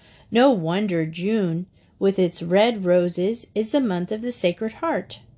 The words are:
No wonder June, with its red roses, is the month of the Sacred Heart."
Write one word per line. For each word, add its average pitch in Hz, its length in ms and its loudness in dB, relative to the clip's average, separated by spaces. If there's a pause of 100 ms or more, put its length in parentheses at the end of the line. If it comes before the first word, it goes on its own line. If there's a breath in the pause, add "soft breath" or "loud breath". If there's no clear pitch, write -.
(300 soft breath)
No 247 200 4
wonder 175 560 0
June, 175 580 -2 (340 soft breath)
with 196 200 2
its 175 240 0
red 202 420 2
roses, 180 680 0
is 220 180 -2
the 294 80 2
month 185 320 -2
of 220 80 -6
the 240 120 -6
Sacred 180 420 -2
Heart." - 460 -4 (180)